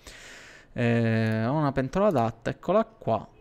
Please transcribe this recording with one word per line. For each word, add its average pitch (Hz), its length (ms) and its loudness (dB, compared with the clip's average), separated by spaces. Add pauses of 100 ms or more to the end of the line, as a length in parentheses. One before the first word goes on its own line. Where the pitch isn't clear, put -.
(720)
Eh, 113 720 2
ho 123 80 0
una 147 180 0
pentola 135 360 0
adatta, 127 440 0
eccola 208 340 0
qua, - 420 -4 (140)